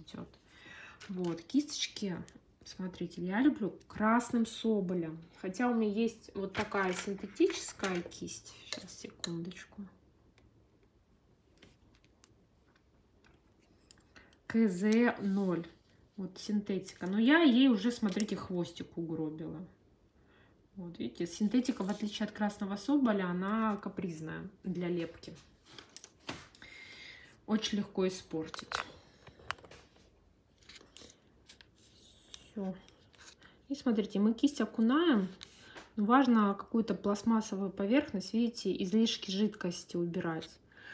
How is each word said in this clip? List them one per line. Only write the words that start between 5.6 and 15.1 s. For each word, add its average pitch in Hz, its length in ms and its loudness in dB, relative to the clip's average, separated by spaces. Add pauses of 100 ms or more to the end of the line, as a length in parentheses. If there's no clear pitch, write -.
у 240 40 2
меня 220 160 2
есть 220 440 -2
вот 190 180 -6
такая 196 400 -2
синтетическая 190 1080 -2
кисть. - 520 -12 (200)
Щас, - 240 -14
секундочку. - 840 -10 (4000)
К 226 220 4
З 214 540 4